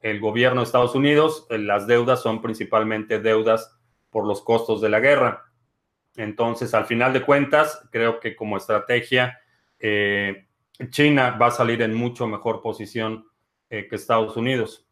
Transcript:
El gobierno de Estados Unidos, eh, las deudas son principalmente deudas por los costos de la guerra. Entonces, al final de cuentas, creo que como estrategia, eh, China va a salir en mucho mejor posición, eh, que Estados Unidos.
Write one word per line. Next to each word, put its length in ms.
El 200
gobierno 400
de 40
Estados 300
Unidos, 560
eh, 80
las 280
deudas 360
son 200
principalmente 760
deudas 580
por 160
los 160
costos 380
de 80
la 120
guerra. 520
Entonces, 580
al 100
final 280
de 100
cuentas, 680
creo 300
que 160
como 200
estrategia, 840
eh, 680
China 500
va 60
a 60
salir 280
en 140
mucho 320
mejor 340
posición, 680
eh, 180
que 80
Estados 400
Unidos. 540